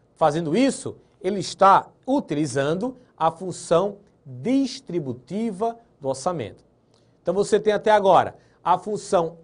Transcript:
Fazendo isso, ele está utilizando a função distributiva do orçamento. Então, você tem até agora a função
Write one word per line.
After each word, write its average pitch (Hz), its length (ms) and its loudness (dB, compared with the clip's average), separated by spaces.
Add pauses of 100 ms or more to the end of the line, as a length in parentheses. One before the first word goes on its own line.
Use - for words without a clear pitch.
(160)
Fazendo 160 400 0
isso, 233 400 0 (240)
ele 196 180 -4
está 185 500 4 (180)
utilizando 160 880 -2 (220)
a 160 120 2
função 180 680 -2 (260)
distributiva 185 1500 -4 (240)
do 135 80 -6
orçamento. 135 560 -6 (580)
Então, 175 120 -2
você 202 260 2
tem 214 120 0
até 202 180 0
agora 190 460 4 (260)
a 175 160 2
função 180 640 -2